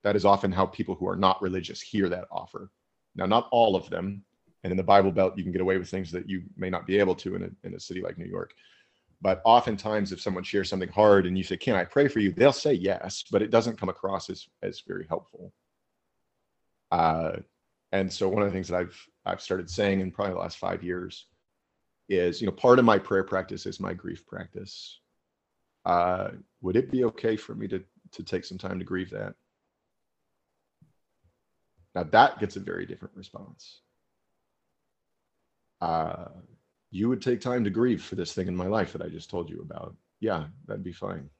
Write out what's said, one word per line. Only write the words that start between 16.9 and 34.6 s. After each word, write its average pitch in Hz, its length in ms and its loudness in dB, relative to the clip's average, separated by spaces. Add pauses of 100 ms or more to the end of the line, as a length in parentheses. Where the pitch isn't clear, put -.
Uh, 82 460 2 (560)
and 98 200 0
so 98 160 0
one 104 140 2
of 101 60 2
the 95 40 -2
things 92 160 -6
that 90 120 -2
I've, 87 260 -8 (180)
I've 92 160 -4
started 92 300 -4
saying 98 300 2
in 92 100 -4
probably 98 240 -4
the 90 60 -4
last 90 180 -8
five 90 240 -4
years 90 440 -8 (840)
is, 90 320 2
you 110 60 0
know, 92 60 0
part 123 260 8
of 123 60 6
my 107 140 8
prayer 95 260 0
practice 98 400 -4
is 98 160 -8
my 92 140 -6
grief 90 320 -12
practice. - 760 -16 (840)
Uh, 90 440 2 (300)
would 92 160 0
it 131 140 2
be 127 140 0
okay 113 320 -2
for - 180 -10
me 107 140 -10
to, 95 140 -6 (300)
to - 100 -16
take 92 220 -6
some 92 140 -14
time 95 200 -6
to 90 60 -8
grieve 92 260 -6
that? - 240 -10 (2500)
Now 90 80 -4
that 113 380 6
gets - 160 -6
a 98 40 -10
very 90 240 -8
different - 320 -16
response. - 640 -20 (2000)